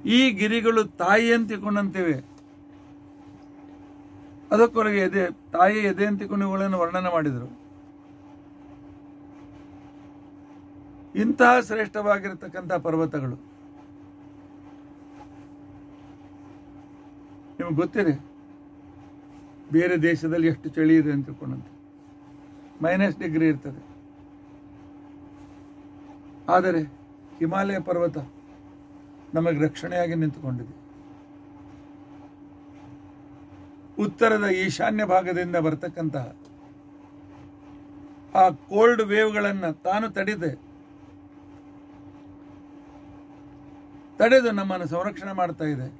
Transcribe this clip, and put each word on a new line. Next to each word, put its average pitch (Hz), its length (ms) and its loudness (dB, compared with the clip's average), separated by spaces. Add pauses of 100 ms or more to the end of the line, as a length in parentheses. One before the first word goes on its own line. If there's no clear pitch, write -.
ಈ 247 260 4
ಗಿರಿಗಳು 214 520 0
ತಾಯಿ 220 500 2
ಅಂತ 226 160 0
ತಿಳ್ಕೊಂಡಂತೇವೆ. 190 760 -4 (2250)
ಅದಕ್ಕೊರಗೆ 214 480 4
ಎದೆ, 185 320 0
ತಾಯಿ 190 480 2
ಎದೆ 196 260 0
ಅಂತ 202 140 -2
ತಿಳ್ಕೊಂಡು 196 260 -4
ಇವುಗಳನ್ನು 190 340 -2
ವರ್ಣನೆ 180 320 -2
ಮಾಡಿದ್ರು. 135 520 -4 (3500)
ಇಂತಹ 240 440 4
ಶ್ರೇಷ್ಠವಾಗಿರ್ತಕ್ಕಂಥ 202 1120 -4
ಪರ್ವತಗಳು. 151 640 -4 (4000)
ನಿಮಗೆ 170 160 -6
ಗೊತ್ತಿದೆ 170 580 -2 (1400)
ಬೇರೆ 170 300 2
ದೇಶದಲ್ಲಿ 165 460 0
ಎಷ್ಟು 156 220 -4
ಚಳಿ 160 280 4
ಇದೆ 151 140 2
ಅಂತ 143 140 -2
ತಿಳ್ಕೊಂಡಂತೆ, 131 460 -12 (1120)
ಮೈನಸ್ 185 360 0
ಡಿಗ್ರಿ 160 280 0
ಇರ್ತದೆ. 143 380 -4 (2750)
ಆದರೆ 180 340 4 (560)
ಹಿಮಾಲಯ 190 400 -2
ಪರ್ವತ 170 380 -2 (1160)
ನಮಗೆ 160 320 0
ರಕ್ಷಣೆಯಾಗಿ 170 500 -4
ನಿಂತುಕೊಂಡಿದೆ. 135 600 -6 (3250)
ಉತ್ತರದ 208 460 2
ಈಶಾನ್ಯ 208 580 0
ಭಾಗದಿಂದ 180 500 0
ಬರ್ತಕ್ಕಂತಹ 156 800 -4 (2000)
ಆ 185 140 8
ಕೋಲ್ಡ್ 220 520 4
ವೇವ್ಗಳನ್ನು 202 840 0
ತಾನು 208 280 -2
ತಡೆದೆ, 185 640 -6 (3500)
ತಡೆದು 233 340 6
ನಮ್ಮನ್ನು 190 360 -4
ಸಂರಕ್ಷಣೆ 196 460 -6
ಮಾಡ್ತಾ 175 320 -4
ಇದೆ. 131 340 -6